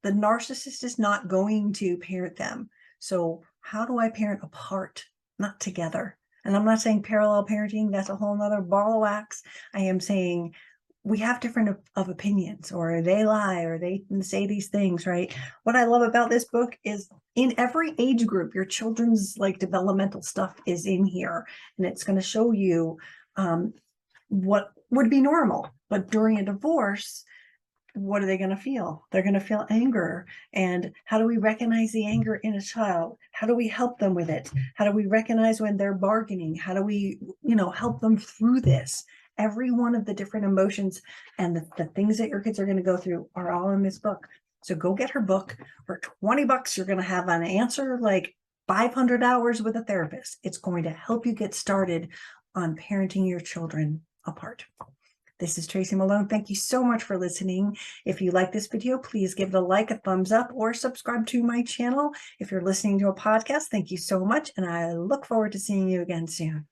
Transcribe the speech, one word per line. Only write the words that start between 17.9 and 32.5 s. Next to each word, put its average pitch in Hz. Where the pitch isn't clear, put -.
age 240
group, 180
your 190
children's, 226
like, 196
developmental 190
stuff 190
is 175
in 190
here, 180
and 233
it's -
gonna 190
show 226
you, 165
um, 180
what 202
would 247
be 277
normal. 285
But 190
during 220
a 196
divorce, 294
what 202
are 190
they 190
gonna 190
feel? 196
They're 190
gonna 196
feel 214
anger. 208
And 180
how 220
do 220
we 233
recognize 220
the 220
anger 220
in 214